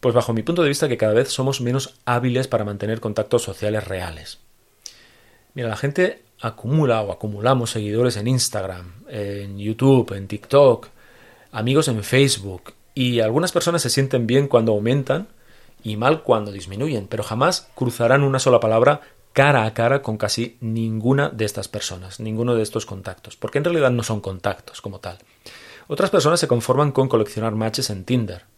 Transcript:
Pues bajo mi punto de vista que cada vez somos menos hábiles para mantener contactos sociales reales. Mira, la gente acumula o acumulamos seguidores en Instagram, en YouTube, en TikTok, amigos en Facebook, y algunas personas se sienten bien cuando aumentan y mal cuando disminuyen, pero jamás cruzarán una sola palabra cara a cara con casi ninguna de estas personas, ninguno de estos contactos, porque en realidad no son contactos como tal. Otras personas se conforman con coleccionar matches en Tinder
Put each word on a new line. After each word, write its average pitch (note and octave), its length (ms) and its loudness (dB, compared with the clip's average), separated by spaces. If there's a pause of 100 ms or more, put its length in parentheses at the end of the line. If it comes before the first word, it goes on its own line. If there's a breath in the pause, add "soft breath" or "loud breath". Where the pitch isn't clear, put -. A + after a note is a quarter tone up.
Pues A#2+ 140 2
bajo A#2+ 200 2
mi A2+ 80 -2
punto E3+ 200 0
de D3+ 60 4
vista C#3+ 180 0
que A#2+ 120 -2
cada G#2+ 160 2
vez C3 160 2
somos C3+ 320 -2
menos B2+ 320 -2 (100)
hábiles B2 420 0
para A2 200 -2
mantener G#2 340 -4
contactos A2 420 0
sociales G#2 460 -4
reales. F2+ 500 -10 (1160 loud breath)
Mira, B2 140 -4
la G#2+ 80 -4
gente D#3+ 460 0 (160)
acumula A#2+ 600 0
o G2+ 100 -4
acumulamos A2 600 -2
seguidores A2 480 -2
en G#2+ 100 -4
Instagram, F#2+ 640 -4 (160)
en G2+ 500 -8
YouTube, A#2 540 4
en G2 160 -10
TikTok, C3+ 600 4 (600 soft breath)
amigos C3 380 0
en A2 160 -2
Facebook, G#2 680 0 (200)
y B2 260 0
algunas B2+ 320 0
personas E3+ 280 0
se - 80 -2
sienten C3 380 0
bien C3+ 220 4
cuando A2+ 240 4
aumentan C3 560 0 (540 soft breath)
y G#2+ 140 -6
mal C#3 260 2
cuando G#2+ 300 2
disminuyen, G2+ 560 -6
pero G#2 160 -6
jamás C3+ 500 0
cruzarán B2 480 2
una C3+ 160 0
sola B2+ 220 6
palabra A#2+ 400 4 (320 loud breath)
cara C3+ 320 4
a A2 80 -2
cara B2 300 0
con A2 160 -4
casi A#2 420 -4
ninguna A2+ 680 0
de A2 160 -4
estas G2 220 -8
personas, F#2 520 -10
ninguno A2 340 -2
de A2+ 80 2
estos G#2+ 220 -4
contactos, - 520 -12
porque - 220 -4
en D3 60 -2
realidad D#3 260 2
no A#2+ 120 0
son G#2+ 180 -4
contactos - 640 -8
como G2 180 -12
tal. F#2 180 -14 (680 loud breath)
Otras D3+ 220 0
personas E3+ 300 2
se D3+ 80 -2
conforman C3 440 2
con C3+ 160 2
coleccionar A2 460 0
matches A2 360 -2
en F#2 140 -8
Tinder G#2+ 400 -2 (140)